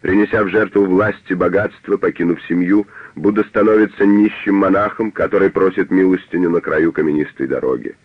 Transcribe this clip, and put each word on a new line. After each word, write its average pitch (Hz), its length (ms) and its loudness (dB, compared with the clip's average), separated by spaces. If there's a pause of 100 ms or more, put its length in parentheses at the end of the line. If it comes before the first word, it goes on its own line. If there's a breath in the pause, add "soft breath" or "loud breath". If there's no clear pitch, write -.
Принеся 104 400 0
в 98 60 -2
жертву 101 360 0
власть 98 460 -2
и 95 40 -2
богатство, 92 640 -2
покинув 85 520 -2
семью, 90 400 0 (260 loud breath)
Будда 104 300 0
становится 107 600 2
нищим 101 520 2
монахом, 101 560 0
который 95 360 0
просит 92 440 0
милостыню 92 580 0
на 85 100 0
краю 80 300 0
каменистой 76 560 -4
дороги. 65 480 -4 (100)